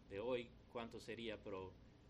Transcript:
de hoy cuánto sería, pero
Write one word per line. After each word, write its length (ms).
de 120
hoy 280
cuánto 300
sería, 420
pero 300